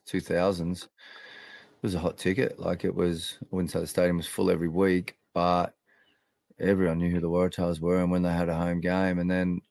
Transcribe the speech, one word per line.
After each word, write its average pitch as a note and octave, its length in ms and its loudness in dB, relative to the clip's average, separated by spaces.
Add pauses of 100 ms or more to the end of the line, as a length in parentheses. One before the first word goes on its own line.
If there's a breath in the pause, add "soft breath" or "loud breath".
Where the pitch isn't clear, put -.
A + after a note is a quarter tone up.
two F#2 160 -2
thousands, F2 600 0
it - 1000 -20
was G2+ 120 -2
a E2+ 40 -2
hot E2 180 -4
ticket. - 420 0
Like, F2 260 -4
it F#2 80 -2
was, F2 480 -2
I - 100 -12
wouldn't F#2 200 -2
say - 80 -2
the E2 80 -4
stadium F2+ 300 2
was E2+ 100 -6
full F#2+ 220 0
every E2+ 200 0
week, F#2 480 2 (160)
but F2 420 2 (840)
everyone F2+ 400 2
knew F2 120 2
who F2 80 0
the E2+ 100 -2
Waratahs F2 500 0
were, F2+ 220 2
and F2+ 100 2
when F2+ 100 2
they F2 100 2
had E2+ 180 0
a E2+ 60 -2
home F2 260 -2
game. F2+ 380 0
And F2 100 0
then F2+ 420 0